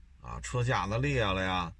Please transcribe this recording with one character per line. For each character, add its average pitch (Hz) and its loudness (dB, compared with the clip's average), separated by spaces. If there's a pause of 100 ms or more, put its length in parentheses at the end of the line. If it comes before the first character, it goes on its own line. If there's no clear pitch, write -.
(220)
啊， 62 -10
车 123 0
架 107 2
子 104 0
裂 135 2
了 95 2
呀 92 0